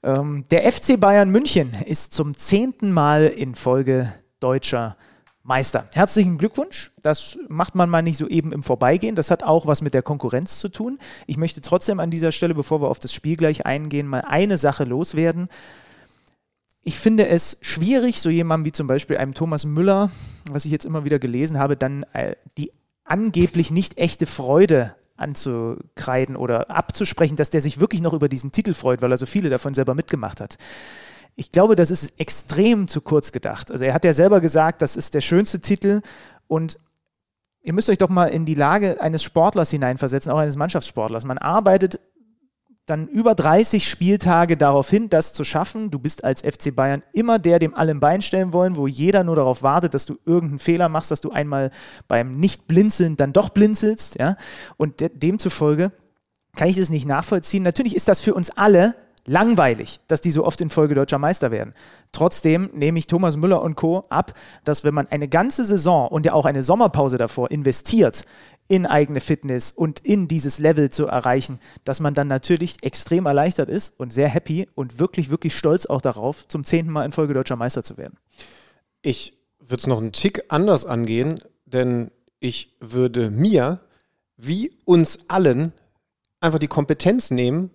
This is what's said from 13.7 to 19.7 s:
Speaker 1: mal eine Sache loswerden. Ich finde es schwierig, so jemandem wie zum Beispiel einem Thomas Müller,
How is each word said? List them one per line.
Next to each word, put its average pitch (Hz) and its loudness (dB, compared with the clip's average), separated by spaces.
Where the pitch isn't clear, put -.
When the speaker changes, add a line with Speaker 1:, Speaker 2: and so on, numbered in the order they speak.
Speaker 1:
mal 135 -6
eine 185 0
Sache 143 0
loswerden. 165 -2
Ich - -8
finde 220 4
es - 0
schwierig, 233 0
so 170 0
jemandem 160 0
wie 160 -4
zum 147 -4
Beispiel 139 -2
einem 135 -4
Thomas 160 -4
Müller, 190 2